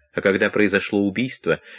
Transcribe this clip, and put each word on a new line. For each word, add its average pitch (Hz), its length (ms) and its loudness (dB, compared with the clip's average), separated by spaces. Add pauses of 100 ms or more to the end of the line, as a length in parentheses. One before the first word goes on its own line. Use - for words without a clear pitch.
(140)
А - 80 -4
когда 101 280 2
произошло 101 500 0
убийство, 95 600 -2 (180)